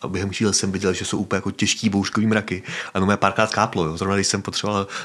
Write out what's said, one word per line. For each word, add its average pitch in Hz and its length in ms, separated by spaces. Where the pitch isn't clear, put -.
A - 60
během 98 260
chvíle 101 200
jsem 98 180
viděl, 92 220
že 95 120
jsou 104 120
úplně 107 200
jako 98 140
těžký - 380
bouřkový 98 380
mraky. 104 360
A 95 60
no, 95 60
mé 101 120
párkrát 101 360
káplo, 101 320
jo. 80 120
Zrovna 95 180
když 98 120
jsem 98 140
potřeboval, 98 460